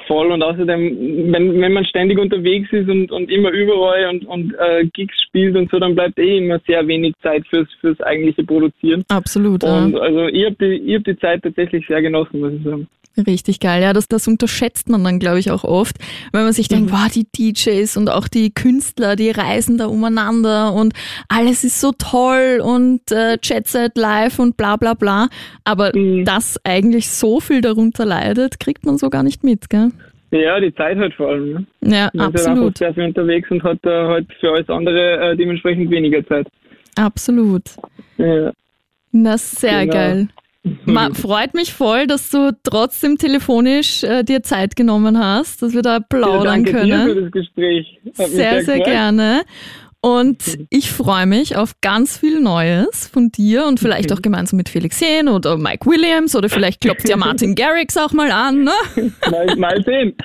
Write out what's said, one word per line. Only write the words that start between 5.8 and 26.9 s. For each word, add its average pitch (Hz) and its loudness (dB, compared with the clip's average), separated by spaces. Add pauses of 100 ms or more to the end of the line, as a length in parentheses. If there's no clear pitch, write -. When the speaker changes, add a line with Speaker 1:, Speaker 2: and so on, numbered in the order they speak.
Speaker 1:
bleibt 175 0
eh 190 2
immer 175 -2
sehr 170 0
wenig 160 -2
Zeit 151 -2
fürs, 165 0 (140)
fürs 160 -2
eigentliche 156 -2
Produzieren. 160 0
Speaker 2:
Absolut, 202 0
ja. 180 2
Speaker 1:
Und 196 2
also 160 0
ich 190 0
hab 208 -4
die, 190 0 (100)
ich 202 0
hab 214 -2
die 190 -4
Zeit 175 -2
tatsächlich 170 -4
sehr 156 -2
genossen, 156 -2
muss 143 -4
ich 151 -8
sagen. 151 -6 (380)
Speaker 2:
Richtig 185 -2
geil. 180 0
Ja, 196 2
das, 208 0
das 220 -2
unterschätzt - -2
man 220 2
dann, 180 0
glaub 180 0
ich, 185 0
auch 190 -2
oft, 190 0 (380)
wenn 214 2
man 220 2
sich 220 0
denkt, 214 2
Speaker 1:
Mhm. 190 -2
Speaker 2:
"Wow, 208 0
die 226 0
D 220 -2
Js 214 0
und 202 0
auch - -2
die 220 0
Künstler, 247 0
die 220 0
reisen 214 -2
da 226 -2
umeinander 220 0
und 220 2 (360)
alles 233 2
ist 247 -2
so 269 0
toll 254 0
und, 247 0
äh, 226 0
Jet 226 -4
Set 240 -2
live 220 0
und 240 2
bla, 208 0
bla, 226 0
bla." 208 0 (340)
Aber 202 0
Speaker 1:
Mhm. 185 2
Speaker 2:
dass 196 -2
eigentlich 208 2